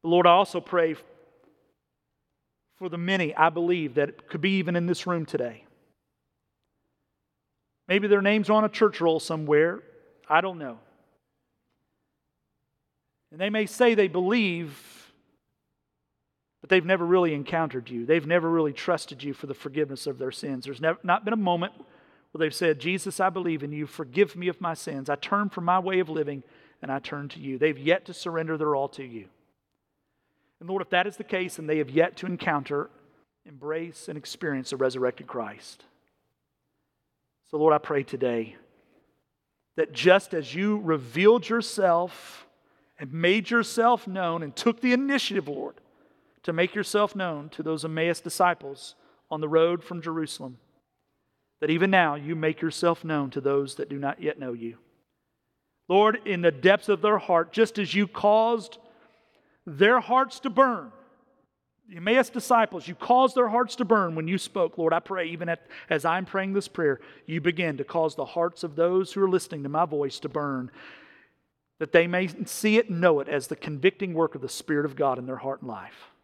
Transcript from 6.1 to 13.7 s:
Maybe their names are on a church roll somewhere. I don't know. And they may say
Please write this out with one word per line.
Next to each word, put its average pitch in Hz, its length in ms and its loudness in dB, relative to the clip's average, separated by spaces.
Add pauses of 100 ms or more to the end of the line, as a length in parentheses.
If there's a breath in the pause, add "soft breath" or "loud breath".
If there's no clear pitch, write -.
Maybe 196 200 2
their 202 120 6
names 208 300 2
are - 20 6
on 214 120 4
a 208 40 0
church 214 320 2
roll 160 180 4
somewhere. 156 640 0 (460)
I 160 140 6
don't 185 160 -8
know. 131 200 -12 (2500)
And 156 80 -18
they 196 80 -2
may 214 160 0
say 233 300 4